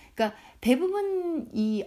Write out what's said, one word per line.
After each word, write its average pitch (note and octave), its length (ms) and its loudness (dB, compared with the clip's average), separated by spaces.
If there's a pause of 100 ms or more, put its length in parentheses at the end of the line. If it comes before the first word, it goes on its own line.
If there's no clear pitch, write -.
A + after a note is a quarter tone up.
(140)
그러니까 G#3+ 240 0 (240)
대부분 F4+ 920 0
이 G#3+ 340 -2